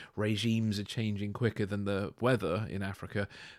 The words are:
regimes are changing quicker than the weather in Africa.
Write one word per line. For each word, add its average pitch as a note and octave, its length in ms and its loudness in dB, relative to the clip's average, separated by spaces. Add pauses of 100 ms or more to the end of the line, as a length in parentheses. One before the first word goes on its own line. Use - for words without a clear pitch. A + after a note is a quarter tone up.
(160)
regimes A2 600 2
are G#2 60 0
changing G#2 500 -2
quicker A2 320 0
than G2+ 200 -2
the G2+ 360 0
weather G#2+ 480 2
in G2 140 -4
Africa. G2 440 -4 (320)